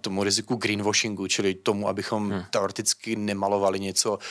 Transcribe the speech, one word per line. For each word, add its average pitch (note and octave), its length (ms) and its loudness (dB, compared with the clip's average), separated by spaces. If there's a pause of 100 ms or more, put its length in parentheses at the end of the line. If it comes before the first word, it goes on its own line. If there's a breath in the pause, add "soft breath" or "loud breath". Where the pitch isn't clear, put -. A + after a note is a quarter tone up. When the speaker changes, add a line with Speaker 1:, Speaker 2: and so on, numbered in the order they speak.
Speaker 1:
tomu G2 240 -2
riziku A2 320 0
greenwashingu, G#2 720 0
čili F#2+ 280 2
tomu, G2+ 340 0
abychom G2+ 420 -2
Speaker 2:
Hmm. F#2+ 200 -4
Speaker 1:
teoreticky G#2+ 680 -2
nemalovali G2 640 2
něco G2 380 0 (120 loud breath)